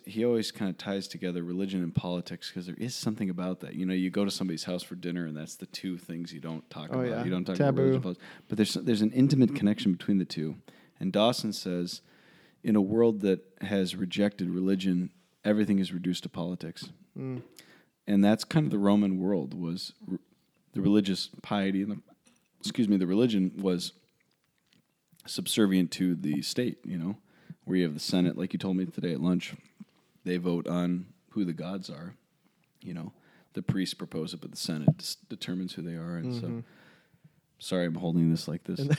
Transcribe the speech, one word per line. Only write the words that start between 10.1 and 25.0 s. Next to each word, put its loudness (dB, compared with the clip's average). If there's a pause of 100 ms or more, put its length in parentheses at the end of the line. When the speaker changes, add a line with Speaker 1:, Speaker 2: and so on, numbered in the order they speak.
Speaker 1:
the 2
two. -6 (440)
And -2
Dawson 2
says, -4 (640)
"In 4
a 6
world 4
that 2 (160)
has 0
rejected 0
religion, 2 (340)
everything 4
is 0
reduced -2
to -10
politics." -8 (260)
Speaker 2:
Mm. -8 (640)
Speaker 1:
And 6
that's 6
kind 2
of 0
the 0
Roman 4
world, 0
was -6 (180)
r-, -4 (540)
the -4
religious 4 (120)
piety 0
and -4
the, -8 (600)
excuse 0
me, 6
the 4
religion 4
was -2 (1300)